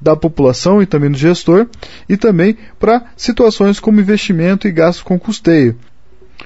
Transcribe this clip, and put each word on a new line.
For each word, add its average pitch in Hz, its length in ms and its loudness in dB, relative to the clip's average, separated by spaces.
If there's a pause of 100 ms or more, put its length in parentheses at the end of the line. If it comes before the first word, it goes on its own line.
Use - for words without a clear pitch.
da 156 160 2
população 160 680 0
e 185 40 2
também 147 260 -2
do 139 40 -4
gestor, 175 520 0 (400)
e 202 80 0
também 202 400 0 (240)
para 233 240 0 (120)
situações 208 600 0
como 214 220 2
investimento 190 680 -2
e 196 60 -2
gasto 165 320 -2
com 185 120 -2
custeio. 160 600 0 (680)